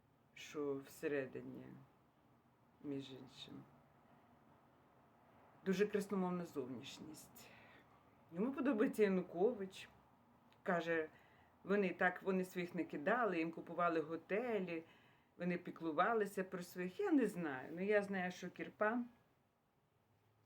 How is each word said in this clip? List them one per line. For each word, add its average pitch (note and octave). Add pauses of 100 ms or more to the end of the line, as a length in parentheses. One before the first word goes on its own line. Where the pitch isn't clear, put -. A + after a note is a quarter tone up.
(340)
що C#3+
всередині, B2+ (1160)
між C#3
іншим. B2+ (2000)
Дуже F#3+
красномовна F#3
зовнішність. - (840)
Йому A3
подобається B3
Янукович. F#3+ (760)
Каже, E3 (560)
вони G3
так, F3+
вони F#3+
своїх F3
не E3
кидали, F#3
їм E3
купували E3+
готелі, F3 (560)
вони F3
піклувалися G3
про F3
своїх. F#3
Я G4+
не C4
знаю. E3
Ну, F3+
я G#3
знаю, F#3+
що F3+
Кірпа, G#3+ (1500)